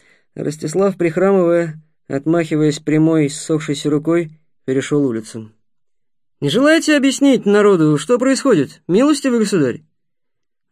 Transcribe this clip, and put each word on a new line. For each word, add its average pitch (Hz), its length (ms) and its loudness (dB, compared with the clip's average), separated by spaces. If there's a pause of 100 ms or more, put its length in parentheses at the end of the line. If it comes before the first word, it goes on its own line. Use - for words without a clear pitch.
(360)
Ростислав, 156 640 -4
прихрамывая, 170 840 0 (260)
отмахиваясь 151 720 -2
прямой, 156 500 0
ссохшейся 151 600 -6
рукой, 156 420 -2 (340)
перешел 139 400 -2
улицу. 113 460 -8 (920)
«Не 143 80 -2
желаете 294 480 2
объяснить 269 480 2
народу, 196 520 4
что 240 200 -2
происходит, 240 680 0
милостивый 254 520 2
государь?» 180 440 -2 (880)